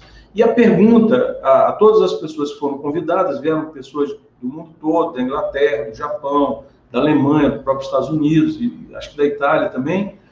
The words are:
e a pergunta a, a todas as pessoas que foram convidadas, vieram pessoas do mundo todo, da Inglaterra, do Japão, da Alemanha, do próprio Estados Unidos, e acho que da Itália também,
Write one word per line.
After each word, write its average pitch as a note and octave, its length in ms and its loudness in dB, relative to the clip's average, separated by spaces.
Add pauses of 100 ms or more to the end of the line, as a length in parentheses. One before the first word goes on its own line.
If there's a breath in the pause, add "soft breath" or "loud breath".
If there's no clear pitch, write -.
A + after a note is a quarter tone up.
(340 soft breath)
e G3+ 80 2
a A#3 60 4
pergunta G#3 920 4
a, C3+ 260 4
a - 40 -2
todas G#3 380 4
as - 80 -6
pessoas D3 340 -6
que - 60 -16
foram C#3 200 -6
convidadas, D#3 600 -4
vieram D3+ 280 -2
pessoas C#3 500 -6 (240)
do B2 80 -8
mundo D#3+ 220 -12 (100)
todo, D#3+ 320 0
da B2+ 80 -8
Inglaterra, C#3+ 680 -2
do - 40 -16
Japão, D3 720 -4 (260 loud breath)
da A#2 100 -2
Alemanha, C#3+ 500 2
do - 120 -10
próprio C3+ 220 -4
Estados C3 240 -4
Unidos, D#3 500 0
e - 360 -6
acho - 160 -14
que - 80 -20
da C#3+ 80 2
Itália C#3+ 420 0
também, D#3 500 -6 (140)